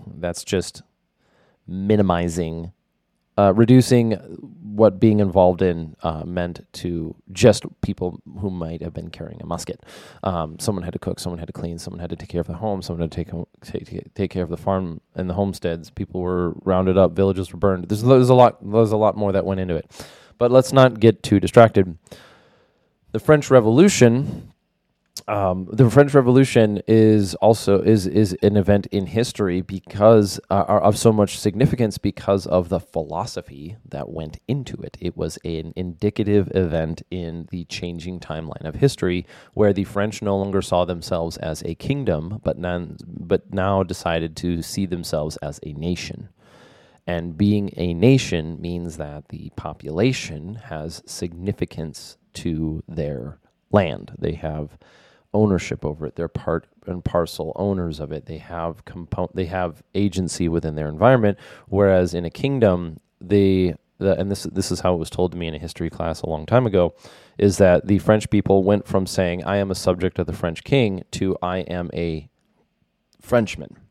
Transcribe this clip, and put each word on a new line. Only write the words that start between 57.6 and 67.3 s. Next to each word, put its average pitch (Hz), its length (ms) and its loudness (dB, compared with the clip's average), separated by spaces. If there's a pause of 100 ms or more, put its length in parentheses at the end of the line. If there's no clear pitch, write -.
of 76 120 -10
it. 78 140 -12
They 80 120 -14
have 82 480 -10
compo-, 87 480 -8
they 92 120 -4
have 87 380 -6 (100)
agency 92 540 -2
within 80 280 -2
their 76 120 -6
environment. 104 500 2 (300)
Whereas 95 460 4
in 87 120 -6
a 82 40 -6
kingdom, 92 720 0 (180)
the, 92 540 2 (260)
the, 95 180 0
and 95 140 -2
this, 98 120 -8
this 92 280 -4
is 90 80 -4
how 90 140 0
it 87 40 -2
was 80 120 -6
told 90 240 -4
to 87 40 -12
me 85 100 -6
in 80 60 -8
a 76 60 -10
history 82 300 -8
class 82 320 -8
a - 80 -8
long 78 160 -8
time 123 200 2
ago, 92 300 2 (420)